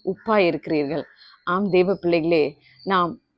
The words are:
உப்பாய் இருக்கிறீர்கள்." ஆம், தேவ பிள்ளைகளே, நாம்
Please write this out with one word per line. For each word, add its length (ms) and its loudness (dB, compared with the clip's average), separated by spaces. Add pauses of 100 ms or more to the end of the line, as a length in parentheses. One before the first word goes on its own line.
உப்பாய் 480 0
இருக்கிறீர்கள்." 540 -4 (380)
ஆம், 260 -2
தேவ 260 2
பிள்ளைகளே, 600 0 (260)
நாம் 360 -2 (180)